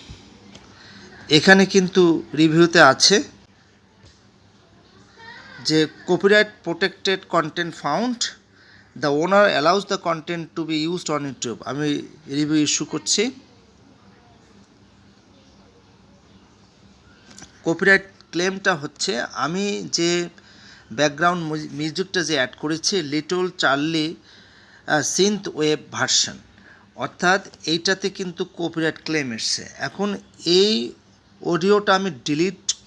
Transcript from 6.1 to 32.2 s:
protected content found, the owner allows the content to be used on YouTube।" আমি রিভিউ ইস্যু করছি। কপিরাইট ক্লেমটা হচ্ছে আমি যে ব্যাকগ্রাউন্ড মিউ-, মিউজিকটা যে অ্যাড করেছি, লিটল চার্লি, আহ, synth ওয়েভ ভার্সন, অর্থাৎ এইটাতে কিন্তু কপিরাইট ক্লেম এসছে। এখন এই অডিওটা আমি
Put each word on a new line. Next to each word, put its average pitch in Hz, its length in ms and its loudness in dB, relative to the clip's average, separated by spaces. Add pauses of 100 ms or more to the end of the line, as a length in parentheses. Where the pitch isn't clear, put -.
protected 185 540 -4 (120)
content 165 420 -2 (100)
found, 214 360 -4 (840)
the 147 100 0
owner 180 340 4 (140)
allows 175 260 2
the 196 180 -4
content 165 420 -6 (120)
to 160 120 -6
be 160 260 -2
used 175 220 -6
on 147 40 -4
YouTube।" 123 440 -8
আমি 147 380 -4 (260)
রিভিউ 151 340 0
ইস্যু 147 220 -2
করছি। 202 460 -2 (4000)
কপিরাইট 190 500 0 (220)
ক্লেমটা 190 360 -2 (100)
হচ্ছে 151 300 -6 (340)
আমি 196 460 -4
যে 170 180 0 (880)
ব্যাকগ্রাউন্ড 156 520 0
মিউ-, 156 280 -8
মিউজিকটা 160 500 -4
যে 160 60 -2
অ্যাড 127 180 0 (100)
করেছি, 156 320 -4 (200)
লিটল 180 300 -2 (180)
চার্লি, 151 520 0
আহ, - 880 -6 (120)
synth 202 400 0
ওয়েভ 151 240 0 (180)
ভার্সন, - 400 -2 (680)
অর্থাৎ 185 360 0 (320)
এইটাতে 190 340 -2 (120)
কিন্তু 180 240 -8 (160)
কপিরাইট 160 480 -4
ক্লেম 151 220 -2 (100)
এসছে। - 240 -6 (260)
এখন 202 200 -6 (360)
এই 190 280 4 (800)
অডিওটা 202 420 2
আমি 190 160 0 (160)